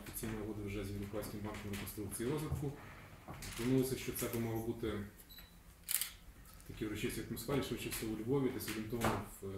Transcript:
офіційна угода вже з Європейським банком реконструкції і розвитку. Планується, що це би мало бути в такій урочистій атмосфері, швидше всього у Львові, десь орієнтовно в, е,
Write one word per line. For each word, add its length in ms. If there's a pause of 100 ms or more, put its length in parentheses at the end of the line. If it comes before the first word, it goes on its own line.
офіційна 280 (120)
угода 220
вже 180
з 60
Європейським 500
банком 320
реконструкції 560
і 40
розвитку. 400 (840)
Планується, 400
що 160
це 160
би 120
мало 180
бути 340 (1700)
в 40
такій 180
урочистій 440
атмосфері, 320
швидше 260
всього 240
у 40
Львові, 380
десь 160
орієнтовно 520 (200)
в, 40
е, 120